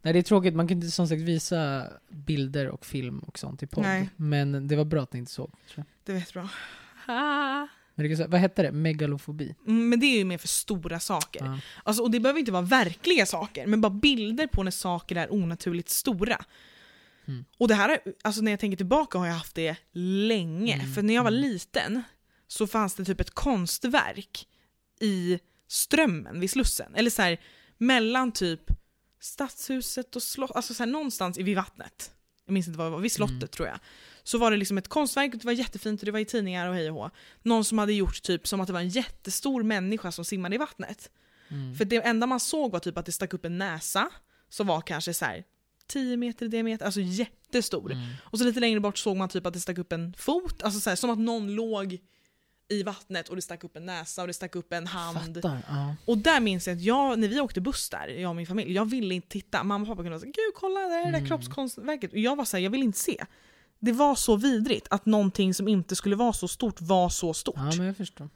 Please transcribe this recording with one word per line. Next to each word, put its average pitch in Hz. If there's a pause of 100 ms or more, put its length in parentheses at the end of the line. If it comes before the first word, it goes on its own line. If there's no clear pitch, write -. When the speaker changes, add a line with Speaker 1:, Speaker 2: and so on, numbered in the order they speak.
Speaker 1:
Nej, 165
det 175
är 175
tråkigt. 185
Man 165
kan 180
inte 170
som 175
sagt 156
visa 160 (220)
bilder 143
och 139
film 131
och -
sånt 135
i 139
podd. -
Speaker 2:
Nej. 190
Speaker 1:
Men 139
det 147
var 151
bra 151
att -
ni 127
inte 123
såg, -
tror -
jag. 147 (180)
Speaker 2:
Det 196
var 185
jättebra. 180 (560)
Ah. 285 (280)
Speaker 1:
Men 151
det 151
kan 156
säga, 160
vad 175
hette 190
det? 139
Megalofobi? 151 (120)
Speaker 2:
Mm, 226
men 240
det 269
är 254
ju 190
mer 180
för -
stora 170
saker. 156
Speaker 1:
Ja. 135 (240)
Speaker 2:
Alltså, 214
och 220
det 240
behöver 269
inte 233
vara 180
verkliga 220
saker, 156
men 214
bara 214
bilder 233
på 208
när 185
saker 175
är 165
onaturligt 175
stora. 220 (800)
Speaker 1:
Mm. 131 (120)
Speaker 2:
Och 240
det 220
här, 214 (240)
alltså, 214
när 214
jag 202
tänker 196
tillbaka 208
har 175
jag 170
haft 165
det 160 (160)
länge. 190
Speaker 1:
Mm, 135
Speaker 2:
För 202
när 214
jag 240
var 220
Speaker 1:
mm. 247
Speaker 2:
liten 233 (440)
så 214
fanns 214
det 190
typ 185
ett -
konstverk - (540)
i 180 (280)
Strömmen 180
vid 190
Slussen. -
Eller 226
så 220
här, 170 (400)
mellan 247
typ 170 (580)
Stadshuset -
och 247
slott, 254
alltså 240
så 240
här, 233
någonstans 254
i, 185
vid 196
vattnet. - (340)
Jag 190
minns 180
inte 160
vad 165
det 160
var, 160
vid 220
slottet 208
Speaker 1:
Mm. 127
Speaker 2:
tror 143
jag. 69 (440)
Så -
var 226
det 208
liksom 196
ett 185
konstverk 277
och 226
det 233
var 240
jättefint 214
och 208
det 214
var 214
i 214
tidningar 185
och 185
hej 160
och 160
hå. 127 (340)
Någon 226
som 226
hade 208
gjort 196
typ -
som 196
att 185
det 190
var 175
en 180
jättestor 240
människa 202
som 170
simmade 185
i -
vattnet. - (380)
Speaker 1:
Mm. 135
Speaker 2:
För 208
det 220
enda 233
man 254
såg 285
var 175
typ 175
att 170
det 175
stack 190
upp 175
en 170
näsa 190 (400)
som 202
var 160
kanske 165
så -
här 110 (440)
tio 254
meter 240
i 220
diameter, 226
alltså 202
jättestor. 190
Speaker 1:
Mm. 123 (180)
Speaker 2:
Och 226
så 240
lite 247
längre 226
bort 202
såg 190
man 185
typ 185
att 175
det 175
stack 175
upp 175
en 170
fot, 349
alltså 208
så 214
här, 180
som 247
att 220
någon 220
låg 202 (760)
i 202
vattnet 190
och 180
det 185
stack 175
upp 170
en 165
näsa 175
och 180
det 180
stack -
upp 175
en 170
hand. 165
Speaker 1:
Fattar, 165 (100)
ja. 143 (100)
Speaker 2:
Och 226
där 294
minns 190
jag 175
att 170
jag, 247
när 214
vi 240
åkte 226
buss -
där, 73
jag 180
och 170
min 170
familj, 185
jag 202
ville 214
inte 175
titta. -
Mamma 202
och 208
pappa 190
kunde 165
säga, 247
"Gud, 440
kolla, 381
det 381 (100)
är 339
det 349
där 330
Speaker 1:
Mm. 285
Speaker 2:
kroppskonstverket." 254
Och -
jag 247
var 277
så 196
här, 180
"Jag 196
vill 269
inte 214
se." - (540)
Det 233
var 285
så 220
vidrigt 226
att 196
någonting 196
som 196
inte 190
skulle 202
vara 233
så -
stort -
var 180
så 165
stort. -
Speaker 1:
Ja, 139
men 180
jag 196
förstår. 151